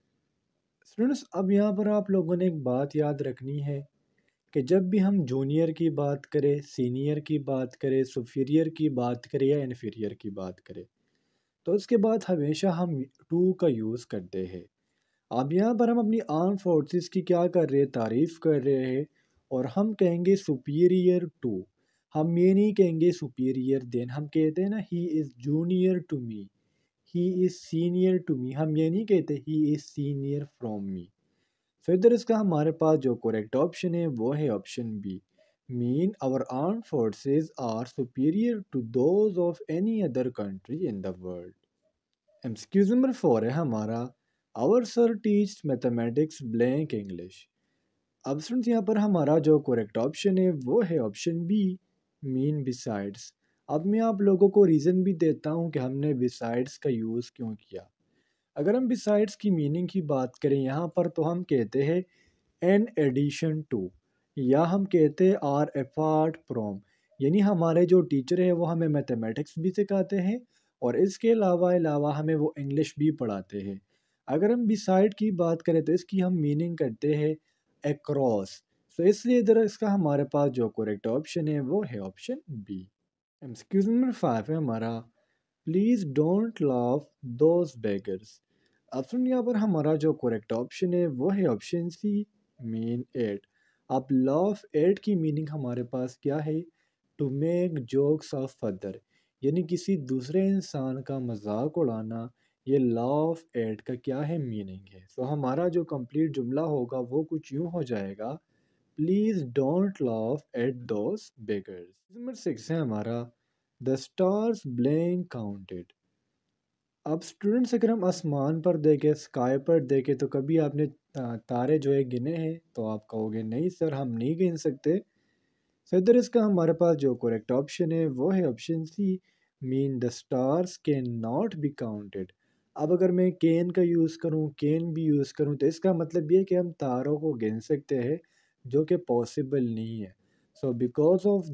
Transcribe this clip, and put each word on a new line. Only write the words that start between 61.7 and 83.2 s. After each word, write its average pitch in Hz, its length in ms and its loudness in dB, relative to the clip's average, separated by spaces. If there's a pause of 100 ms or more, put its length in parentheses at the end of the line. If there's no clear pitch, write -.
हैं 170 220 0 (600)
in 202 220 6 (120)
addition 147 640 0 (120)
to, 92 140 -4 (500)
या 135 240 4
हम 190 220 2
कहते 170 440 4
हैं 196 60 6
are 143 500 0
apart 156 480 0 (200)
from, 104 260 -4 (420)
यानी 151 180 2
हमारे 175 480 4
जो 180 140 6
टीचर 147 400 0
है 180 120 4
वो 170 120 0
हमें 165 240 0
मैथमेटिक्स 135 680 -2
भी 175 120 0
सिखाते 196 460 -2
हैं 202 300 -4 (360)
और 120 140 0
इसके 196 340 2
अलावा, 180 440 2
अलावा 147 400 0
हमें 156 200 0
वो 151 240 0
इंग्लिश 139 400 -2
भी 151 120 2
पढ़ाते 104 480 -6
हैं। 98 220 -8 (480)
अगर 175 240 2
हम 240 140 0
beside 202 480 2
की 214 160 -2
बात 170 320 0
करें 160 220 2
तो 151 80 0
इसकी 180 260 -2
हम 185 160 2
मीनिंग 156 440 0
करते 143 360 -2
हैं 151 220 0 (560)
across। 131 560 0 (500)
So 170 80 4
इसलिए 240 320 4
इधर 220 200 6
इसका 220 300 0
हमारे 151 360 2
पास 143 260 2
जो 120 180 0
करेक्ट 107 380 -4
ऑप्शन 151 420 -2
है 147 120 0
वो 151 220 -2
है 120 160 -8
ऑप्शन 98 380 -10 (140)
बी। 98 380 -12 (560)